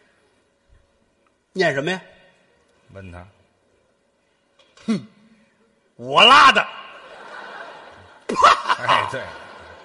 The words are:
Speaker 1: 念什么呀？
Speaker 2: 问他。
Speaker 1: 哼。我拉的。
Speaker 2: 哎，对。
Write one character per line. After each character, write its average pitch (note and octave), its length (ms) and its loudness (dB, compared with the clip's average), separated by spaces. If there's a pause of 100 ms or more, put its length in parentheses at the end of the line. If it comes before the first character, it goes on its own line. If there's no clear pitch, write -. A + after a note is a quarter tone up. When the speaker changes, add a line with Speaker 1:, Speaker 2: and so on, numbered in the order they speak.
(1500)
Speaker 1:
念 F3+ 220 -2
什 C#3 80 -4
么 E3 100 -4
呀？ F#3 80 -6 (960)
Speaker 2:
问 F#2+ 180 -18
他。 F2+ 160 -20 (1600)
Speaker 1:
哼。 G3 180 -4 (920)
我 C#3 260 2
拉 C#4 300 8
的。 G3+ 120 0 (2250)
Speaker 2:
哎， E2 240 0
对。 C3 100 -8 (640)